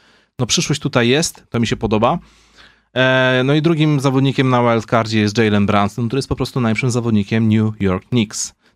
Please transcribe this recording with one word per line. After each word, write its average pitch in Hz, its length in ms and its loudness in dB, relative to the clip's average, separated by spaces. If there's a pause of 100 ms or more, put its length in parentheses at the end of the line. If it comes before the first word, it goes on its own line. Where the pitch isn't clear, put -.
(380)
no, 127 80 -4
przyszłość - 340 -2
tutaj 123 280 0
jest, 147 420 -2
to 117 100 -4
mi 113 60 0
się 127 100 -4
podoba. 113 420 0 (760)
E, 127 480 2
no 139 100 2
i 156 80 2
drugim 156 380 2
zawodnikiem 131 500 0
na 123 120 2
wildcardzie 113 580 0
jest 104 180 0
Jaylen 104 280 2
Brunson, 104 400 0
który 127 120 -4
jest 135 100 -4
po 131 80 -4
prostu 135 240 -4
najlepszym 117 300 -2
zawodnikiem 113 580 0
New 110 320 0
York 95 280 -2
Knicks. - 460 -4 (220)